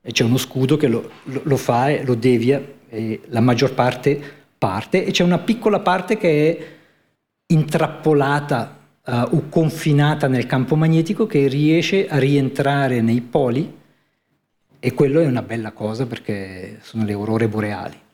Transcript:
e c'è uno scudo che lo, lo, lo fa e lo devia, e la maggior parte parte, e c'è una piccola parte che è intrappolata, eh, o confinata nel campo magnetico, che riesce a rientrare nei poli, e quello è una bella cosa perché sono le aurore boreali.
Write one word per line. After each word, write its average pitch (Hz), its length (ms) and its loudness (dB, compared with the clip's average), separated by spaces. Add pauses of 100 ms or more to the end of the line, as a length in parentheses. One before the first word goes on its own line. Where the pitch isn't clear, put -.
e 123 120 -14
c'è 123 100 0
uno 117 140 4
scudo 131 400 0
che 147 100 2
lo, 113 240 -2 (140)
lo, 131 180 -8
lo 135 140 2
fa 123 340 2
e 143 140 -2
lo 127 100 0
devia, 123 480 2 (260)
e 110 400 -6
la 117 120 -2
maggior 127 340 2
parte 135 460 0 (360)
parte, 95 480 -2
e 196 60 -4
c'è 185 140 2
una 175 140 4
piccola 214 420 0
parte 190 360 0
che 160 400 2
è - 100 -14 (880)
intrappolata, 147 1300 0 (260)
eh, 117 80 -6
o 123 360 0
confinata 147 800 2
nel 127 180 0
campo 127 300 0
magnetico, 160 500 2
che 139 220 2
riesce 160 600 2
a 147 100 0
rientrare 139 840 0
nei 113 200 2
poli, 131 540 -2 (1040)
e - 160 -4
quello 147 260 2
è 165 60 2
una 123 160 -2
bella 110 300 -8
cosa 110 340 -6
perché 98 760 -10
sono 110 220 -4
le 104 80 -4
aurore 110 360 0
boreali. 104 480 -6 (180)